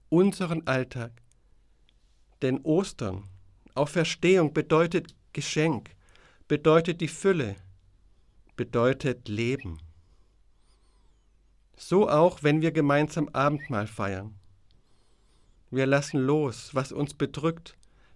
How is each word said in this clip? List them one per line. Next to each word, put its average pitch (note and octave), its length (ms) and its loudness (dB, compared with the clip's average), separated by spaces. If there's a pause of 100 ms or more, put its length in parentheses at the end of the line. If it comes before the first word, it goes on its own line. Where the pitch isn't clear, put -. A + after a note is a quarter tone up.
unseren F3 580 2
Alltag. C3 440 -4 (1300)
Denn C3 200 0
Ostern, C#3 640 -2 (520)
Auferstehung D#3+ 800 2
bedeutet E3 600 0 (180)
Geschenk, D3+ 640 -2 (520)
bedeutet D#3+ 540 4
die D#3+ 60 -2
Fülle, C#3+ 480 0 (1000)
bedeutet B2 720 0
Leben. G#2 520 -4 (2000)
So G3 320 2
auch, D#3+ 360 2
wenn D#3 180 4
wir D#3+ 100 2
gemeinsam D3 580 0
Abendmahl C3+ 580 -2
feiern. G2 480 -8 (1400)
Wir C3 160 0
lassen C#3+ 320 0
los, C3+ 560 0
was C3 160 -4
uns C#3+ 220 -6
bedrückt, E3 640 -4 (380)